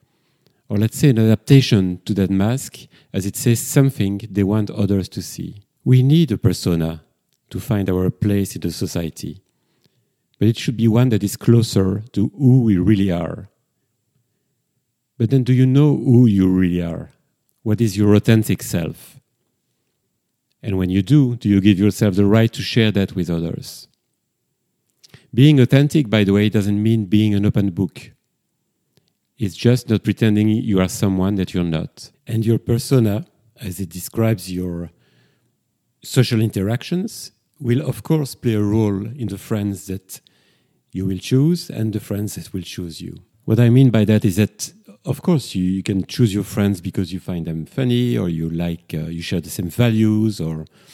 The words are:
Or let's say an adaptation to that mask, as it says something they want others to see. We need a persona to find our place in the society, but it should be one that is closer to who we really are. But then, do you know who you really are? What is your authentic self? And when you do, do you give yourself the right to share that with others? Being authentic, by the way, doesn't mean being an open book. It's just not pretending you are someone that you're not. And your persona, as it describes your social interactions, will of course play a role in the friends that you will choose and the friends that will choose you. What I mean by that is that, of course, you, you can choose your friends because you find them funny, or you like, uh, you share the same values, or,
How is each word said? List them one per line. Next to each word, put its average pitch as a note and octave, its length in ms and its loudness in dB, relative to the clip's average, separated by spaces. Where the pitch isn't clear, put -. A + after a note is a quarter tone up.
Or G#2 100 -4
let's G#2+ 200 -2
say D#3 120 4
an A2+ 100 2
adaptation A2 880 4
to G#2+ 80 -6
that F#2 160 0
mask, G2+ 460 -2
as F#2+ 120 -4
it G2+ 120 -8
says A#2 240 0
something G#2+ 680 0
they G2+ 140 -2
want G#2 280 0
others G2 400 -2
to - 120 -10
see. - 400 -12
We B2+ 180 4
need C#3+ 300 4
a G2 60 -2
persona E2 640 -2
to F#2 100 -8
find G2+ 280 -2
our F#2 220 0
place G2+ 460 -2
in E2 60 -14
the E2+ 100 -6
society, E2+ 720 -8
but G#2 80 2
it A2+ 120 2
should A#2+ 180 -6
be A2+ 120 2
one A#2+ 200 4
that G2+ 160 0
is G2+ 120 -4
closer G#2 640 2
to - 240 -2
who C3 260 4
we G#2+ 140 2
really F#2+ 340 2
are. E2+ 380 -6
But A2+ 120 -2
then, C3 120 2
do B2+ 100 0
you C3 140 4
know C#3 300 4
who B2 300 6
you G2 220 4
really F2+ 340 0
are? E2+ 280 -10
What A2 180 -2
is G#2 160 -2
your G#2 180 4
authentic G#2+ 480 2
self? - 580 -8
And G2 160 -4
when F#2 120 -2
you F#2+ 120 0
do, B2+ 340 2
do G#2+ 120 -4
you G2+ 120 4
give F#2+ 180 4
yourself G2+ 360 2
the G2+ 120 2
right A2+ 260 4
to - 100 -10
share A2 300 0
that G2 220 -2
with F2 140 -4
others? - 600 -8
Being C#3+ 280 6
authentic, C#3 480 2
by G#2+ 160 2
the F#2+ 80 2
way, G#2 180 2
doesn't G#2 320 0
mean A2 240 0
being G#2 280 2
an G2+ 120 0
open G2+ 240 0
book. F2+ 420 -6
It's F#2+ 180 -6
just A#2+ 320 0
not G#2+ 160 0
pretending G#2+ 440 0
you G#2+ 320 0
are F#2 80 2
someone F#2+ 480 -2
that F#2+ 180 -4
you're F2+ 100 -2
not. E2 460 -8
And A2+ 180 -4
your A2+ 140 0
persona, A#2 640 0
as F#2 200 -10
it F#2 80 -8
describes A2+ 640 -4
your F2 380 -8
social A#2+ 380 0
interactions, A2+ 920 -4
will C3 260 -2
of C3 160 -6
course D#3 320 -2
play A#2 200 -2
a G#2 80 0
role G#2 420 0
in A#2 240 -8
the F#2+ 80 -8
friends G2+ 500 -6
that - 360 -12
you F#2+ 120 -6
will F#2+ 140 -4
choose D3+ 500 0
and A2 240 -6
the G2+ 80 -4
friends G2+ 340 -6
that - 200 -14
will F#2 80 -8
choose E2+ 400 -12
you. F2+ 200 -16
What A2 160 2
I A#2+ 80 6
mean B2+ 220 6
by G#2+ 160 2
that G#2+ 180 4
is F#2+ 120 0
that, - 360 -2
of C#3 160 -6
course, - 340 -2
you, F#2 80 -2
you F#2 200 -2
can F#2+ 240 -4
choose A#2 260 0
your G2+ 100 -2
friends G2 380 -2
because F2+ 320 -6
you F#2 80 -10
find F2 260 -8
them D#2+ 200 -8
funny, B2 500 -2
or F#2+ 140 -4
you E2 180 -4
like, E2+ 460 -6
uh, D#2+ 140 -8
you E2 120 -10
share E2+ 220 -6
the - 80 -12
same F2+ 180 -6
values, A2 720 0
or, D#2+ 240 -8